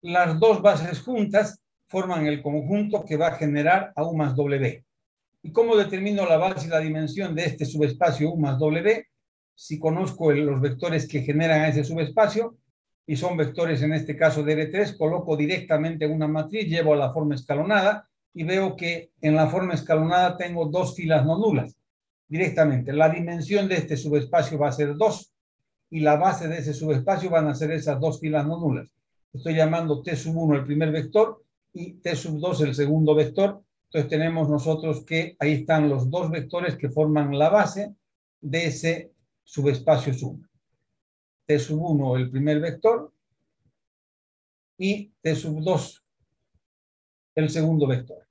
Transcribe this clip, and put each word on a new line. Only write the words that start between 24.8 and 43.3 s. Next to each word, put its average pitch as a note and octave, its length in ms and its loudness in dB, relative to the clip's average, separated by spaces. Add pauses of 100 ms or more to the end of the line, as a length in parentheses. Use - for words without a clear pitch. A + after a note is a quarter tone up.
dos, - 380 -2 (560)
y D#3+ 120 -4
la D3+ 160 6
base E3+ 300 0
de E3 100 -4
ese C#3+ 160 -6
subespacio D#3+ 560 -2
van D#3+ 180 4
a C#3 80 -2
ser D3+ 160 -4
esas D3 280 -2
dos D#3+ 200 -2
filas D3+ 260 -2
no E3 140 -4
nulas. C#3 340 -2 (400)
Estoy D#3+ 220 -4
llamando D#3 460 0
T D#3+ 140 -6
sub D#3+ 220 -6
uno D#3 180 2
el C3+ 100 -4
primer D3+ 260 0
vector G#3+ 520 0 (280)
y F3 240 -12
T E3+ 200 -4
sub D3+ 240 -6
dos D#3+ 220 -2
el C3+ 140 0
segundo D3+ 400 2
vector. G3 480 0 (220)
Entonces D3 240 -4
tenemos D#3+ 400 -2
nosotros D#3 560 -2
que E3 340 -4
ahí D3+ 140 2
están D3+ 340 2
los C3 220 0
dos E3 220 -2
vectores E3+ 440 -6
que C3+ 140 -6
forman D3+ 480 0
la D3+ 120 4
base G#3 440 2 (480)
de D#3+ 240 -2
ese E3 460 -2 (320)
subespacio C#3+ 720 0
suma. - 360 -8 (960)
T D3 140 2
sub D3+ 220 -4
uno C#3 340 2
el B2+ 160 -2
primer D3 280 0
vector A3 540 0 (1600)